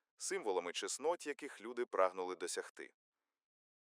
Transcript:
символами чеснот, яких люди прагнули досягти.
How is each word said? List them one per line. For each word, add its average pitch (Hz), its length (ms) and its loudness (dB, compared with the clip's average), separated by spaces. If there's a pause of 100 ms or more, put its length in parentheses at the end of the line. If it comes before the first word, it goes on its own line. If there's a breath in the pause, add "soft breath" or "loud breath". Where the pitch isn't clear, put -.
(180)
символами 92 560 2
чеснот, 147 540 0
яких 143 340 -8
люди 120 240 -2
прагнули 92 500 4
досягти. - 560 -4 (920)